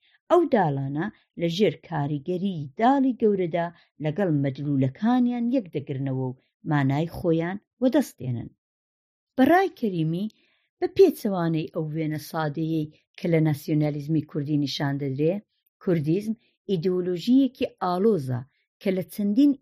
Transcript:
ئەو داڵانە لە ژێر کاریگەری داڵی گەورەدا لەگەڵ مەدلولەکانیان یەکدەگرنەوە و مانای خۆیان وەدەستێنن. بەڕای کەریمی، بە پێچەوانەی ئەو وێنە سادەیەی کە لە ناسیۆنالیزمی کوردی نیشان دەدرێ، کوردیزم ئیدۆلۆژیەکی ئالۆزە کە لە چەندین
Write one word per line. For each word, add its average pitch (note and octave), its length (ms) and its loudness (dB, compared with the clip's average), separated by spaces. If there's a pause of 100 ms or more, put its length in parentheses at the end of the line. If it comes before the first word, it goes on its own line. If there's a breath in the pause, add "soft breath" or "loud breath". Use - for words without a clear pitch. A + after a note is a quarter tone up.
(300)
ئەو F4 160 6
داڵانە D3 600 0 (320 soft breath)
لە E3+ 100 0
ژێر E3+ 340 2
کاریگەری D#3+ 760 -4 (180)
داڵی C4 420 2
گەورەدا F3+ 500 0 (320 soft breath)
لەگەڵ D#3 340 -2
مەدلولەکانیان D3 1120 0
یەکدەگرنەوە C#3 800 -4
و B2+ 100 -10 (280)
مانای C#3+ 420 0
خۆیان E3 500 -2 (200)
وەدەستێنن. F3 720 -2 (880)
بەڕای E4+ 380 6
کەریمی، F3 520 -2 (540)
بە F4+ 80 0
پێچەوانەی F#3 840 2
ئەو E3 160 -4
وێنە D#3 340 -4
سادەیەی D#3 680 -4 (240 soft breath)
کە - 120 -8
لە E3 140 4
ناسیۆنالیزمی D3+ 880 0
کوردی D3+ 280 -2
نیشان C#3 400 -2
دەدرێ، C#3+ 380 -2 (460)
کوردیزم F#3 540 0 (340)
ئیدۆلۆژیەکی F#3 1080 2
ئالۆزە F3+ 640 0 (400)
کە G3+ 100 -2
لە F#3 120 -2
چەندین G#3+ 480 2 (100)